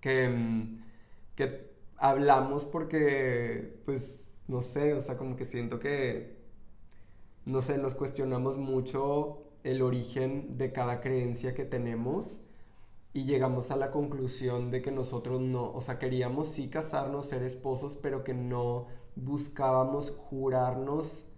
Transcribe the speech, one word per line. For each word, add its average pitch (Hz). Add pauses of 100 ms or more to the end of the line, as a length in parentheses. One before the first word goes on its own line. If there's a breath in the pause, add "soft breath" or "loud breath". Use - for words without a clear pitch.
Que, 131
mm, 113 (540 loud breath)
que - (260)
hablamos 139
porque, 139
pues, 135 (300)
no 123
sé, 147
o 139
sea, 131
como 127
que 131
siento 120
que, 139 (1080 soft breath)
no 127
sé, 139
nos 135
cuestionamos 135
mucho 139 (200)
el 131
origen 131
de 131
cada 123
creencia 127
que 131
tenemos 120 (720 soft breath)
y 135
llegamos 127
a 135
la 139
conclusión 127
de 131
que 139
nosotros 127
no, 127
o 123
sea, 123
queríamos 131
sí 151
casarnos, 143
ser 127
esposos, 131
pero 135
que 127
no 123 (300 loud breath)
buscábamos 139
jurarnos 135